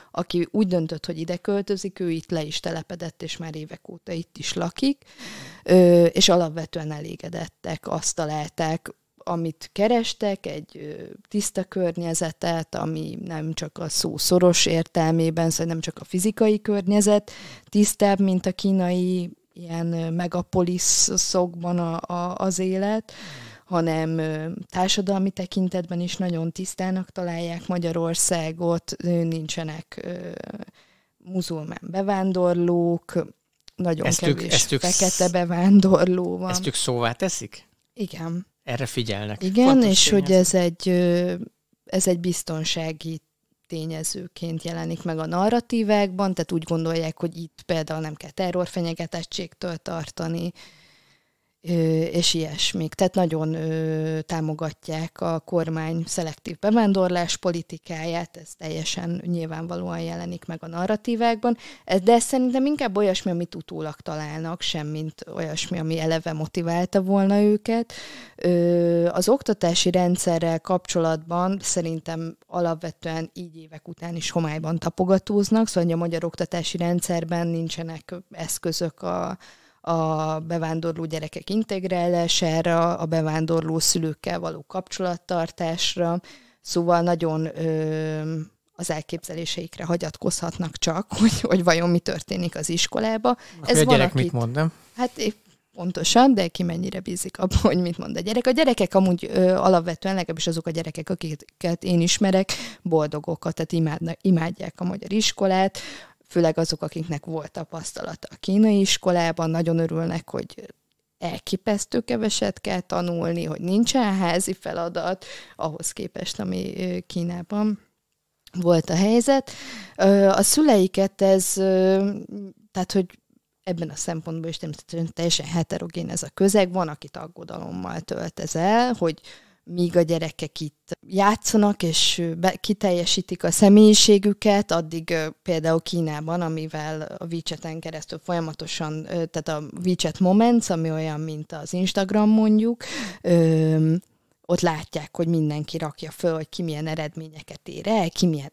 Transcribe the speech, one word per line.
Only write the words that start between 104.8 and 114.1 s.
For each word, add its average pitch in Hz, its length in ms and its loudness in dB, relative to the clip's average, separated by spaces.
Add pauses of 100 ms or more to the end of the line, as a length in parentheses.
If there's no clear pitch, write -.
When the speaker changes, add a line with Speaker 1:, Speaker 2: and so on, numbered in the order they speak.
Speaker 1:
magyar 190 280 -6
iskolát, 190 680 2 (500)
főleg 165 280 2
azok, 165 240 -2
akiknek 160 440 -8
volt 160 260 -10
tapasztalata - 800 -12
a - 80 -20
kínai 208 400 4
iskolában, 170 720 2
nagyon 165 300 0
örülnek, 165 500 -2
hogy - 440 -10 (440)
elképesztő 202 800 -4
keveset 214 640 -2
kell 185 180 -4
tanulni, 170 640 -4
hogy 156 180 -6
nincsen 208 560 2